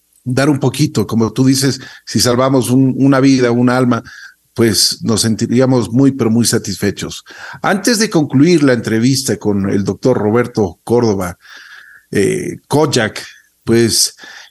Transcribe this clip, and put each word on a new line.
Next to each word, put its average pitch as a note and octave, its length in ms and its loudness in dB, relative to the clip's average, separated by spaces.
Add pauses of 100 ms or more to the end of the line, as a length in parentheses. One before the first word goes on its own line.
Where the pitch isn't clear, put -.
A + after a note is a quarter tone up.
(220)
dar C3 280 0
un C#3 100 0
poquito, C3 460 -2
como A2 260 -2
tú C3 140 0
dices, C3+ 340 0 (240)
si - 160 -4
salvamos B2 500 2
un, C3 260 2
una C3+ 220 2
vida, C3+ 320 2
un B2 200 2
alma, B2 340 0 (500)
pues - 480 0
nos A2 200 0
sentiríamos A#2 680 0
muy, C3+ 220 4
pero A#2 180 -2
muy A#2 140 2
satisfechos. G2+ 800 -4 (360)
Antes G3 380 0
de A3 100 0
concluir D3+ 540 2
la C3+ 120 4
entrevista A2+ 640 -2
con G2+ 320 -2
el G2+ 140 -2
doctor A2 340 0
Roberto G#2+ 680 0
Córdoba, G#2 540 0 (720)
eh, G#2+ 460 -2 (100)
Kojak, C3+ 520 0 (440)
pues A2+ 500 0 (360)